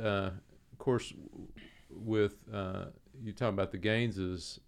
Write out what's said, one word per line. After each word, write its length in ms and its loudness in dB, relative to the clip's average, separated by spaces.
uh, 300 2
of 60 -20
course, 320 2
w-, 380 -14
with, 460 2
uh, 340 -4
you 100 -6
talking 220 0
about 160 2
the 80 -6
Gaineses, 880 0